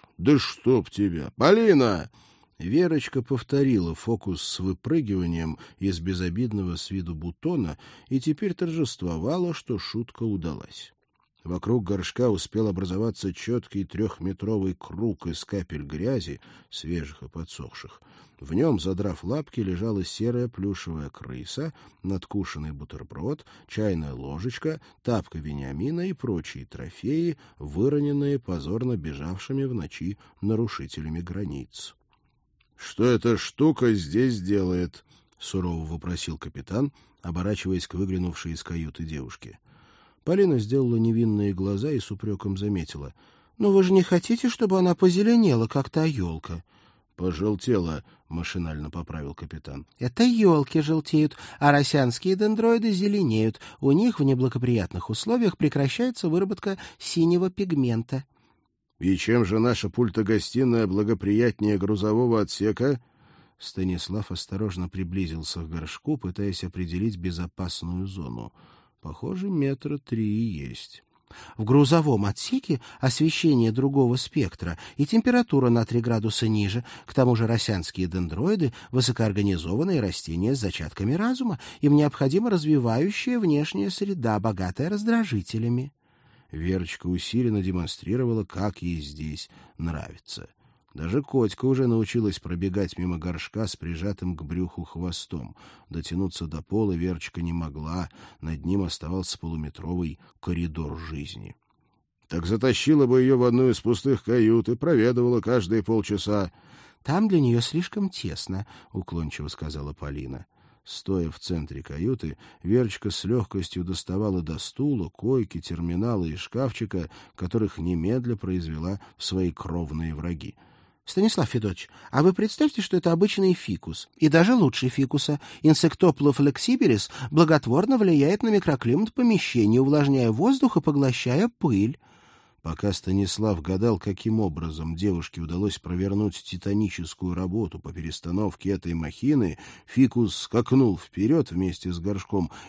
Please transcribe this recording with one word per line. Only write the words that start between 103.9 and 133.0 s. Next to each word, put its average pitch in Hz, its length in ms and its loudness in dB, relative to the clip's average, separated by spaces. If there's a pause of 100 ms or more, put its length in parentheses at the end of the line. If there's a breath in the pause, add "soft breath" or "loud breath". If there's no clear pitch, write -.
кают 113 420 4
и 120 80 0
проведывала 123 640 2
каждые 107 440 0
полчаса". 104 680 0 (520 loud breath)
"Там 196 260 2
для 180 100 4
неё 120 220 4
слишком 180 480 -4
тесно", — - 580 -6 (240 loud breath)
уклончиво 78 560 -6
сказала 73 460 -8
Полина. 71 520 -10 (380 soft breath)
Стоя 90 460 -2
в - 100 -12
центре 71 440 -6
каюты, 82 540 -4 (260 loud breath)
Верочка 107 480 0
с - 120 -6
лёгкостью 98 600 -4
доставала 92 580 -2
до 78 160 -6
стула, 123 520 -2
койки, 113 520 -2
терминала 87 640 -2
и 78 100 -6
шкафчика, 107 760 -6 (260 loud breath)
которых 101 420 -2
немедля 98 580 -2
произвела 90 640 -4 (160 loud breath)
в - 80 -12
свои 92 280 -2
кровные 82 640 -6
враги. 80 400 -8 (500 soft breath)
"Станислав 190 440 0
Федорович, 104 400 -4 (220 loud breath)
а 139 120 4
вы 185 100 6
представьте, 220 480 0
что - 160 0
это 170 140 2
обычный 190 420 4
фикус, - 640 -6
и 156 120 4
даже 170 280 8
лучше 131 340 4
фикуса. 139 500 0 (220 loud breath)
Инсектопло 151 720 6
флексиберис 143 800 4 (200 loud breath)
благотворно 160 680 4
влияет 170 460 4
на 226 60 2
микроклимат 170 640 2
помещения, 131 680 4
увлажняя 139 500 4
воздух 233 460 4
и 156 40 4
поглощая 139 680 2 (100)
пыль". 110 400 2 (600 soft breath)
Пока 90 320 -2
Станислав 98 680 0